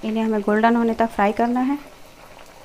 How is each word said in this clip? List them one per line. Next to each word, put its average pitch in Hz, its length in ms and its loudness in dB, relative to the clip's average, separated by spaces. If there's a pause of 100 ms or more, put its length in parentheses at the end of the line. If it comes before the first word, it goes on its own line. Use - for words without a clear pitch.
इन्हें 220 220 -2
हमें 220 180 0
golden 220 340 2
होने 233 180 2
तक 226 160 0
fry 208 240 0
करना 240 280 0
है। 277 160 0 (880)